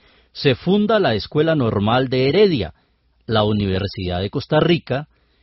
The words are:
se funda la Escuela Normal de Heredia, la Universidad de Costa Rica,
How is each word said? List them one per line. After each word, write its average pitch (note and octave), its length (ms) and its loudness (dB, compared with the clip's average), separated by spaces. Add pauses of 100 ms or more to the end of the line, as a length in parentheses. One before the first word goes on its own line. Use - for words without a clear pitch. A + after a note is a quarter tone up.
(320)
se C3+ 240 0
funda G#3 460 0
la C3+ 120 2
Escuela D#3 420 0
Normal A#2+ 520 0
de C3 220 0
Heredia, D#3 440 2 (540)
la A2 160 2
Universidad F#2+ 800 -2
de G2+ 80 -4
Costa D3+ 300 -2
Rica, D3+ 500 -2 (340)